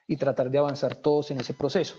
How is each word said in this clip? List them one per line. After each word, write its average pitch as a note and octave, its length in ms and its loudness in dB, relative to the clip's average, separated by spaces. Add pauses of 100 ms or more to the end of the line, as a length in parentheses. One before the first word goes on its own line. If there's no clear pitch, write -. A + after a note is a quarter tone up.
y D#3+ 80 0
tratar C3+ 340 0
de C#3 100 2
avanzar C#3 360 0
todos D3 360 0
en C3 100 -4
ese - 120 -6
proceso. D3 460 -2